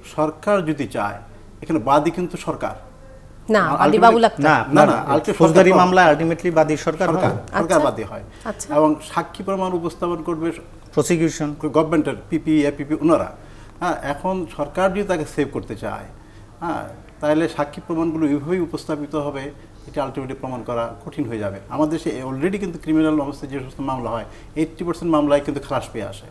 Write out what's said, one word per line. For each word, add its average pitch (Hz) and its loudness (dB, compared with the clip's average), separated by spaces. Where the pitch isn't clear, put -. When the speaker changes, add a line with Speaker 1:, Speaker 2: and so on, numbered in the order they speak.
Speaker 1:
সরকার 160 0
যদি 143 -2
চায়, 101 -4
এখানে - -2
বাদী 147 4
কিন্তু 180 -6
সরকার। - -6
Speaker 2:
না, 214 4
Speaker 1:
আর 175 4
Speaker 2:
বাদী 143 0
Speaker 1:
ultimately 180 6
Speaker 2:
বাবুল 226 8
আক্তার। 143 2
Speaker 3:
না, 156 8
Speaker 1:
না, 131 6
Speaker 3:
আপনার 165 6
Speaker 1:
না, 113 0
ultimately 151 0
Speaker 3:
ফৌজদারি 175 8
Speaker 1:
সরকার, 185 8
Speaker 3:
মামলা 180 6
ultimately 165 0
বাদী 156 4
সরকার 165 -2
Speaker 1:
সরকার, 165 0
Speaker 3:
হয়। - 0
Speaker 1:
সরকার 104 -4
Speaker 2:
আচ্ছা। 170 2
Speaker 1:
বাদী 110 0
হয়। 104 -10
Speaker 2:
আচ্ছা। 233 -4
Speaker 1:
এবং 156 6
সাক্ষী 170 -6
প্রমাণ 190 -2
উপস্থাপন 170 -4
করবে 160 -4
Speaker 3:
Prosecution, 156 0
Speaker 1:
গভর্নমেন্টের, 156 0
পিপি, 156 0
এপিপি, 143 -4
ওনারা। 151 2
হ্যাঁ, 175 -2
এখন 170 -6
সরকার 180 -2
যদি 208 -2
তাকে 175 -2
save 139 -2
করতে 110 -8
চায়, 101 -8
হ্যাঁ, 170 -6
তাহলে 151 2
সাক্ষী 147 -6
প্রমাণগুলো 160 -2
এইভাবেই 147 -2
উপস্থাপিত 147 -6
হবে, 143 -4
এটা 139 -4
ultimately 131 -8
প্রমাণ 127 -8
করা 117 -4
কঠিন 151 -6
হয়ে 113 -6
যাবে। 98 -6
আমাদের 151 -2
দেশে 131 -6
already 143 -4
কিন্তু 175 -6
criminal 156 2
অবস্থায় 139 -8
যে 139 -6
সমস্ত 131 -12
মামলা 131 -4
হয়, 113 -6
এইটটি 160 -4
পার্সেন্ট 170 -2
মামলায় 147 4
কিন্তু 143 -6
খালাস 131 -2
পেয়ে 107 -6
আসে। 98 -14